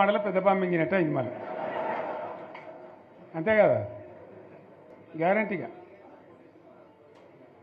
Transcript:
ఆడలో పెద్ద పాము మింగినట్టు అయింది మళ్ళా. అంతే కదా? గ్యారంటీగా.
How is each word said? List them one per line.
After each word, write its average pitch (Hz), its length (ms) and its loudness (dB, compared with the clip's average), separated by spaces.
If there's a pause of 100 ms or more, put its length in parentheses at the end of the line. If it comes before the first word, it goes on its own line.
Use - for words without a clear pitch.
ఆడలో 202 240 4
పెద్ద 190 200 0
పాము 196 180 6
మింగినట్టు 170 340 2
అయింది 156 200 2
మళ్ళా. 127 160 -2 (2000)
అంతే 165 240 2
కదా? 135 180 6 (1400)
గ్యారంటీగా. 196 500 0 (1900)